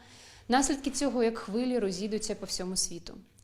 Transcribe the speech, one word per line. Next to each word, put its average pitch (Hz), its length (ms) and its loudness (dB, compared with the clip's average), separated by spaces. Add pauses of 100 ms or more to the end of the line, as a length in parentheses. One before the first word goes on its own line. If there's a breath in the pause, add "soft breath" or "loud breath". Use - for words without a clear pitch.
(480 loud breath)
наслідки 277 440 4
цього, 247 320 2
як 226 140 2
хвилі, 247 420 0
розійдуться 202 560 -2
по 196 100 -10
всьому 185 300 -4
світу - 380 -4 (300 soft breath)